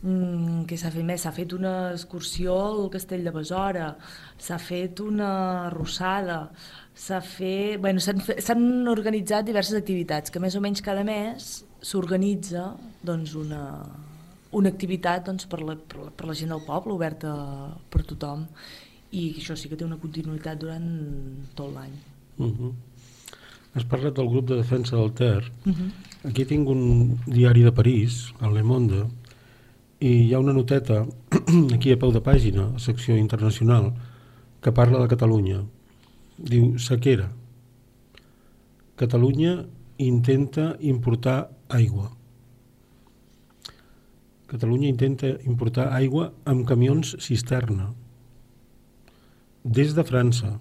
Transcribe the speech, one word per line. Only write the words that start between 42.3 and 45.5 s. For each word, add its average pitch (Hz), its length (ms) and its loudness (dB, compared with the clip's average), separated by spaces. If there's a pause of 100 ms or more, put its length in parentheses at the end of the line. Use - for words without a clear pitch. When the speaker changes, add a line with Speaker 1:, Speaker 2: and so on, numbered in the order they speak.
Speaker 2:
Catalunya 127 420 0
intenta 135 380 0 (220)
importar 120 440 0